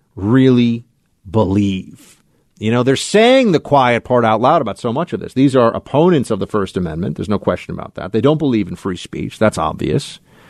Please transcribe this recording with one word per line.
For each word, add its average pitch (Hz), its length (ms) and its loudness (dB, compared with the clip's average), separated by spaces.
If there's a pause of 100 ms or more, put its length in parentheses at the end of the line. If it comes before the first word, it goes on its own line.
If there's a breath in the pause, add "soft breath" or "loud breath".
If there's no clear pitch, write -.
(160)
really 120 680 2 (440)
believe. 98 920 -2 (360)
You 107 120 -4
know, 120 140 0
they're 135 100 2
saying 233 560 2
the 156 80 2
quiet 123 460 2
part 123 200 0
out 110 160 2
loud 147 220 2
about 101 160 -8
so 120 140 -4
much - 200 -6
of 107 60 -6
this. - 160 -12
These 131 220 2
are 117 180 4
opponents 147 560 0
of 107 80 -2
the 92 80 -4
First 98 300 -4
Amendment. 85 400 -6
There's 87 120 -8
no 101 100 -2
question - 360 -4
about - 220 -14
that. 92 160 -12
They 113 80 0
don't 143 180 2
believe 117 300 -2
in 90 80 -10
free 95 200 -8
speech. - 440 -10
That's 107 180 0
obvious. - 600 -4 (300 soft breath)